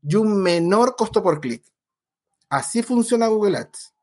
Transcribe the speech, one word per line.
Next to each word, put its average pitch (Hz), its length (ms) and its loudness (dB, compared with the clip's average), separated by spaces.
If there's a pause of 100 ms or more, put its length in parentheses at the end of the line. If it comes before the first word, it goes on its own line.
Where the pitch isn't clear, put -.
y 147 140 -2
un 208 260 2
menor 185 540 2
costo 220 280 0
por 156 180 0
clic. 120 220 -8 (840)
Así 139 340 -2
funciona 233 440 0
Google 208 300 2
Ads. - 460 -14